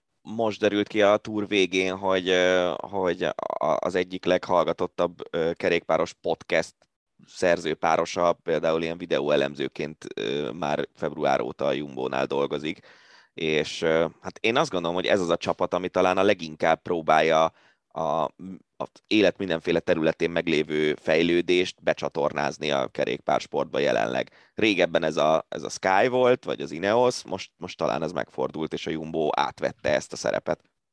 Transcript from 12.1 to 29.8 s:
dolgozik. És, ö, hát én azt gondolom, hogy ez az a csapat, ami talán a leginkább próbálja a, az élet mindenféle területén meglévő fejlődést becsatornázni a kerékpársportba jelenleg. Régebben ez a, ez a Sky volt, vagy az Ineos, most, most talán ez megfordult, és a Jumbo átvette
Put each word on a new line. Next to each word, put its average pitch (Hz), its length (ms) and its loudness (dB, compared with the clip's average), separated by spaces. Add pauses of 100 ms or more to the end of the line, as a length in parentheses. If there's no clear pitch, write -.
dolgozik. 71 540 -4 (540)
És, 78 480 -2
ö, 82 240 2 (140)
hát - 200 -12
én 113 160 0
azt 147 140 0
gondolom, 87 260 -4
hogy 90 100 -2
ez 98 140 2
az 85 100 -2
a 85 60 2
csapat, 90 380 -2
ami 90 140 -2
talán 92 300 2
a 95 40 2
leginkább 82 600 0
próbálja 80 680 2 (400)
a, 80 380 -4 (460)
az - 120 -10 (180)
élet 98 320 4
mindenféle 85 420 0
területén 82 500 0
meglévő 78 640 0
fejlődést 87 880 2
becsatornázni 73 880 -2
a 67 180 0
kerékpársportba 67 880 -4
jelenleg. 62 520 0 (240)
Régebben 85 480 2
ez 80 140 0
a, 78 320 2
ez - 140 -8
a 55 60 -8
Sky 98 400 2
volt, 127 360 2
vagy 67 160 -4
az 73 100 -8
Ineos, 107 540 0
most, - 320 -10
most 90 220 -12
talán 69 240 -2
ez 76 100 -4
megfordult, 69 600 -6
és 73 140 -8
a 80 40 -4
Jumbo 80 440 -4
átvette - 540 -4